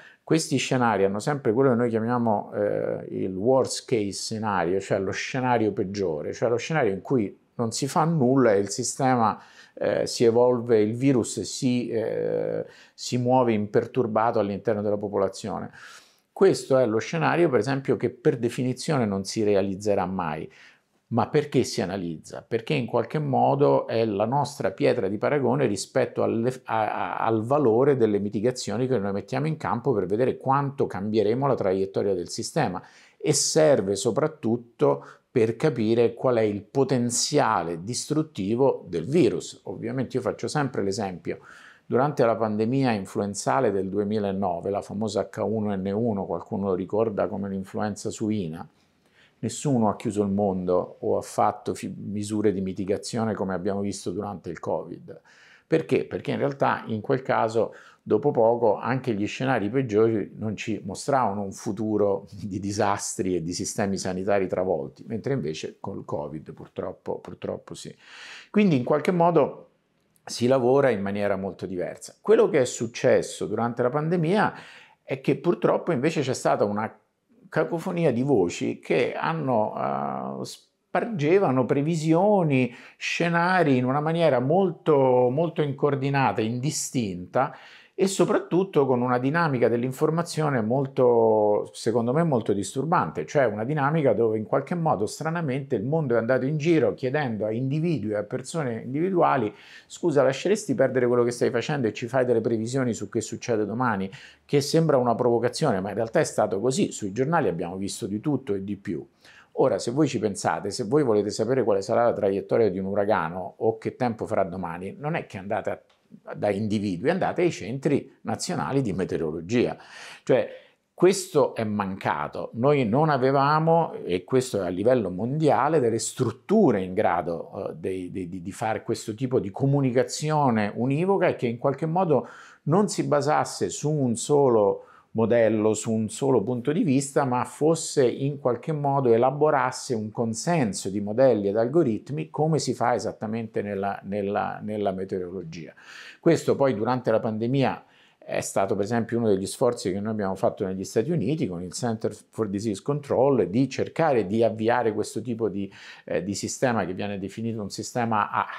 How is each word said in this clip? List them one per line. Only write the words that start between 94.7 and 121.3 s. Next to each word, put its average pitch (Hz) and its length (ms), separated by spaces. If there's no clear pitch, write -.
modo 151 320
stranamente 143 680
il 98 80
mondo 139 320
è - 20
andato 120 280
in 156 120
giro 143 380
chiedendo 127 500
a 107 60
individui 135 600
e 104 40
a 104 80
persone 127 640
individuali: 143 680
"Scusa, 143 380
lasceresti 143 500
perdere 123 320
quello 120 180
che 120 60
stai 120 220
facendo 120 340
e 104 80
ci - 140
fai 127 180
delle 117 160
previsioni 117 520
su 101 140
che 113 140
succede 107 440
domani?" 104 440
Che 143 160
sembra 151 360
una 120 160
provocazione, 120 640
ma 95 100
in 98 60
realtà 113 240
è 151 40
stato 104 360
così. 135 320
Sui 101 200
giornali 135 380
abbiamo 85 260
visto 98 320
di 104 120
tutto 123 360
e 98 80
di 98 140
più. 82 280
Ora, 127 220
se 117 140
voi 143 160
ci 123 100
pensate, 92 540
se 123 140
voi 143 180
volete 107 260
sapere 117 340
quale 98 200
sarà 117 220
la 117 80
traiettoria 101 580
di 92 80
un 95 60
uragano 92 720
o 113 200
che - 180
tempo 117 300
farà 98 180
domani, 90 540
non 147 160
è 143 140
che - 100
andate 98 320
a, 92 120
da 104 140
individui, 101 600
andate 175 320
ai 175 100
centri 135 720
nazionali 131 600
di 135 100
meteorologia. 85 880
Cioè, 127 260
questo 175 640